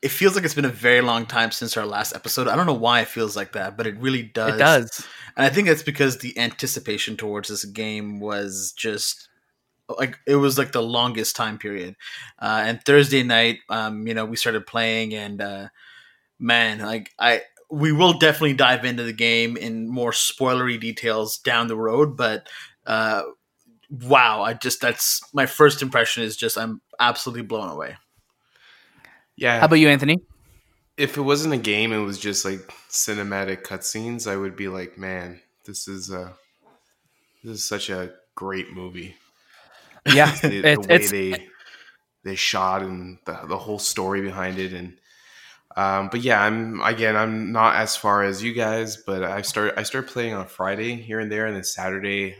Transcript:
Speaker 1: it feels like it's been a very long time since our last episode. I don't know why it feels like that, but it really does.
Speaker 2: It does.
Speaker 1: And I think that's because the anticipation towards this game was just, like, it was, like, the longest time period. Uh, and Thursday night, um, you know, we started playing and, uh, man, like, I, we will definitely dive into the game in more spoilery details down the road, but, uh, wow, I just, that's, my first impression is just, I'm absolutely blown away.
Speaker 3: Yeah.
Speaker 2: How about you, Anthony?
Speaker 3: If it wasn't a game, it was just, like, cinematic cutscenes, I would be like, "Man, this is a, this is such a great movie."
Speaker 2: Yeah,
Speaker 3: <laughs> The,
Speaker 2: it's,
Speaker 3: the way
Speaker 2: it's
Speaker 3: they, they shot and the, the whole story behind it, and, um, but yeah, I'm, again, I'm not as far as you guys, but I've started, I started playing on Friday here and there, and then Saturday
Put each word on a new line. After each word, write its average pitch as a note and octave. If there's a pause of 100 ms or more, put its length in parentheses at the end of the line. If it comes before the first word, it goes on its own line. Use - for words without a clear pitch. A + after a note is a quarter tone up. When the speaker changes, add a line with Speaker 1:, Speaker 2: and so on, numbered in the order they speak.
Speaker 1:
it C3+
feels F#3
like F#3+
it's D3
been C#3+
a C3
very B2
long A#2
time A2+
since -
our G#2+
last G#2
episode. -
I G#2+
don't F3+
know D#3
why A#2
it A2
feels G#2+
like G2+
that, G2
but A2+
it G#2
really B2+
does. A2
Speaker 2:
It -
does. C3+ (300)
Speaker 1:
And C3+
I C#3
think F#3+
that's D3+
because C#3
the B2
anticipation A2+
towards G#2
this G#2
game G#2
was G2+
just, - (600)
like, B2
it C#3+
was, C#3
like, C#3
the A#2+
longest A#2
time A2
period. G2 (440)
Uh, A2
and A2+
Thursday C#3
night, A#2 (100)
um, A2
you A2+
know, A2
we A2+
started A2
playing A2+
and, G#2
uh, G2+ (720)
man, A#2
like, G#2+
I, A#2 (280)
we D3+
will E3+
definitely D3+
dive B2+
into A#2+
the A#2
game A#2
in A2+
more A#2+
spoilery B2+
details A2
down A#2
the A2+
road, A#2+
but, A2 (400)
uh, A2 (680)
wow, B2
I A2+
just, A#2+
that's, - (120)
my E3
first D3
impression B2
is A2
just, A2+
I'm A2+ (220)
absolutely A#2+
blown G#2+
away. D2 (1400)
Speaker 3:
Yeah. A#2+
Speaker 2:
How D#3
about D#3+
you, D3+
Anthony? C#3+ (800)
Speaker 3:
If C#3+
it C#3+
wasn't C#3+
a C3
game, G#2+
it G#2+
was G2+
just, G2+
like, F#2+ (300)
cinematic G2+
cutscenes, A2
I G2
would G2
be G2+
like, F#2
"Man, F2+ (260)
this -
is F#2+
a, F2+ (1080)
this A2
is -
such G2+
a F#2 (240)
great F#2+
movie." F2+ (880)
Speaker 2:
Yeah, D3
Speaker 3:
<laughs> -
The, C#3
Speaker 2:
it's, D3
Speaker 3:
the -
way E3
Speaker 2:
it's -
Speaker 3:
they, F#2+ (800)
they F#2+
shot F#2+
and F2+
the, E2+
the F2+
whole G#2
story G2
behind F#2
it, F#2
and, F2+ (800)
um, G2
but A#2+
yeah, A#2
I'm, A2+
again, A2
I'm A2
not A2
as A2
far G2+
as G2
you A#2
guys, A2+
but F#2+
I've G2
started, G#2
I G#2+
started C3
playing A#2
on F#2+
Friday G#2
here A2
and G#2+
there, G#2+
and G#2+
then F#2+
Saturday G2